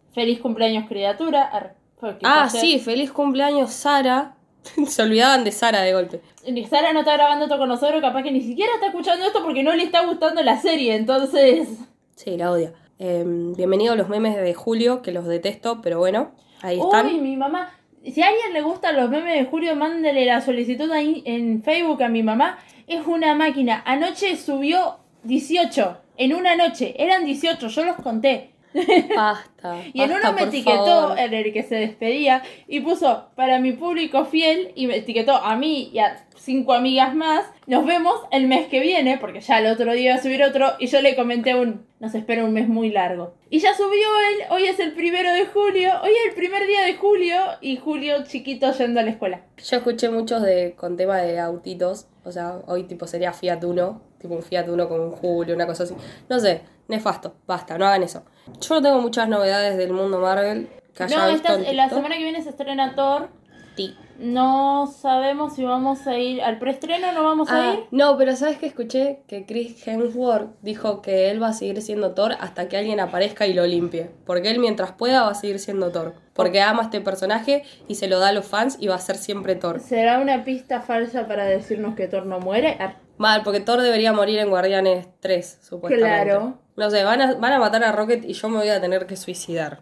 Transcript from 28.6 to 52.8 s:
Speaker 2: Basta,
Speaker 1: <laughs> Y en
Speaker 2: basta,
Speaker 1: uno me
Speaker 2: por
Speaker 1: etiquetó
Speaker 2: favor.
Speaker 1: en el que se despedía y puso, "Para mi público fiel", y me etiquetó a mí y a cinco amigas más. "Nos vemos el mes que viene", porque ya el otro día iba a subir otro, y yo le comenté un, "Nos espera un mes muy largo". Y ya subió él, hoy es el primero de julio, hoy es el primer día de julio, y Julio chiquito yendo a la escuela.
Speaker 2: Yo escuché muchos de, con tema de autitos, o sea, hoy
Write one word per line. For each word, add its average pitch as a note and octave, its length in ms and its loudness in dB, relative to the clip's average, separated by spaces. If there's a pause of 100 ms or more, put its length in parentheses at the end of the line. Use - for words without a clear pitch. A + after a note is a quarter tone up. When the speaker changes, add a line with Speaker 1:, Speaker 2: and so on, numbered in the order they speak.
Speaker 2:
Basta, G#3 680 -2
Speaker 1:
<laughs> D4+ 80 -18
Y C4 80 -2
en C#4 100 4
Speaker 2:
basta, G4+ 180 2
Speaker 1:
uno - 40 2
me G4+ 60 0
Speaker 2:
por - 80 2
Speaker 1:
etiquetó A3+ 380 2
Speaker 2:
favor. G#3 340 4
Speaker 1:
en A#3 140 0
el G#3+ 200 -2
que A3 100 -4
se - 120 -4
despedía B3 640 0 (260)
y C#4+ 120 -4
puso, D#4+ 560 0
"Para B3+ 240 2
mi B3+ 140 0
público D#4 520 -2
fiel", D#4+ 500 0
y C4 120 -4
me A#3+ 100 -2
etiquetó A3+ 380 0
a G#3+ 220 0
mí C#4+ 360 -2
y A#3 60 0
a G#3 260 0 (120)
cinco C4 360 -2
amigas C4 400 4
más. D#4 320 0 (220)
"Nos C4+ 180 2
vemos E4+ 280 2 (180)
el C4+ 160 4
mes C4 200 2
que C4 120 0
viene", C4+ 380 2
porque G#3+ 240 -10
ya A3+ 180 4
el A3 80 4
otro A3+ 260 2
día B3+ 180 4
iba B3+ 40 4
a B3+ 60 -4
subir C4 220 0
otro, C4+ 240 4 (120)
y B3+ 80 -2
yo C#4 140 4
le C4+ 160 4
comenté A#3+ 360 0
un, A#3+ 320 0 (140)
"Nos A3 160 -8
espera A3+ 300 -2
un A3 80 0
mes A3 160 0
muy A3+ 220 0
largo". F3+ 420 -2 (160)
Y D#4 100 2
ya G4 160 4
subió G4+ 160 0
él, G#4 600 2
hoy F#4 160 2
es F#4 120 -2
el D#4+ 140 -4
primero F4 400 0
de F#4 140 2
julio, F#4+ 440 2 (120)
hoy G4+ 80 2
es A4+ 180 4
el - 60 -8
primer F#4+ 300 -2
día G4+ 200 2
de F4 100 0
julio, F#4 400 2 (240)
y C4+ 160 -6
Julio D4 480 -4
chiquito C4+ 480 -4
yendo A#3+ 300 0
a - 20 0
la A3 80 -2
escuela. F#3 300 -6 (160)
Speaker 2:
Yo - 200 -4
escuché A#3+ 320 -2
muchos A3+ 340 -2
de, F3+ 340 2
con F3 180 -6
tema F#3 220 0
de E3+ 240 -2
autitos, F3+ 640 -6 (160)
o F3+ 80 -14
sea, F3 360 -8
hoy F3+ 160 -4